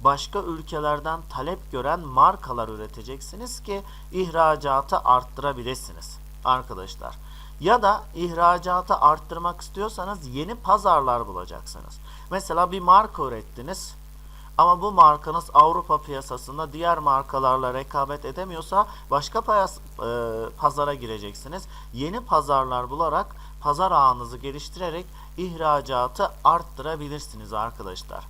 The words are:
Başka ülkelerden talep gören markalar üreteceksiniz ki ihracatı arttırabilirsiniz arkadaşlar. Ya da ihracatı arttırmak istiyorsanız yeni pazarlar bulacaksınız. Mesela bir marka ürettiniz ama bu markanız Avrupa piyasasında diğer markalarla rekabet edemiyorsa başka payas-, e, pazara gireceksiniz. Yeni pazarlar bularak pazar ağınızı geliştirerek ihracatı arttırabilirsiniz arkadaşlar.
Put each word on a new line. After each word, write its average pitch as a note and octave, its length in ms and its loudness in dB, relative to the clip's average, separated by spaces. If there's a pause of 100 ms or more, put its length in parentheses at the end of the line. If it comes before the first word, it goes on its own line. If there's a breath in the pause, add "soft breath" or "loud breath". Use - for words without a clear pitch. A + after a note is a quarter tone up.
Başka C#3 340 4
ülkelerden D#3+ 800 -4 (100)
talep D#3 420 -8
gören C#3+ 280 -2
markalar C3 680 4
üreteceksiniz A#2 920 -12
ki G3 200 -6 (300 loud breath)
ihracatı D#3 880 2
arttırabilirsiniz B2 1200 0 (260)
arkadaşlar. A2+ 760 -2 (420 loud breath)
Ya G3+ 220 4
da G3+ 220 2 (100)
ihracatı F3 800 2
arttırmak E3+ 680 2
istiyorsanız F#3+ 680 -8
yeni D3 280 -6
pazarlar D#3 720 2
bulacaksınız. F2+ 720 -12 (320 loud breath)
Mesela F3 420 0
bir F#3+ 80 -4
marka F3+ 440 6
ürettiniz B2 680 -10 (640 loud breath)
ama F3 240 8
bu G#3 100 0
markanız D#3+ 640 6
Avrupa D#3 440 6
piyasasında C3+ 760 -8
diğer E3 260 0
markalarla C3+ 760 2
rekabet C#3 500 -4
edemiyorsa F3 640 -2 (240 loud breath)
başka C#3+ 300 0
payas-, G#3 400 2 (180)
e, A2+ 120 -4 (480)
pazara C#3+ 360 0
gireceksiniz. A#2 760 -10 (240 loud breath)
Yeni D#3 280 -4
pazarlar C3+ 680 2
bularak D#3+ 460 -2 (280 loud breath)
pazar E3 280 2
ağınızı B2 440 4
geliştirerek D#3 680 -8 (300 loud breath)
ihracatı D3 920 0 (140)
arttırabilirsiniz D3 1080 -2
arkadaşlar. G#2 760 -8